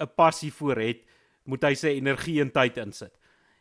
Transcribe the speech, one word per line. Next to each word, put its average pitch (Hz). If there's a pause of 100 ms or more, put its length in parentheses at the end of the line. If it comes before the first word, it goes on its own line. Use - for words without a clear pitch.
'n 147
passie 160
voor 143
het, 113 (400)
moet 131
hy 143
sy 156
energie 139
en 135
tyd 127
insit. 107 (440)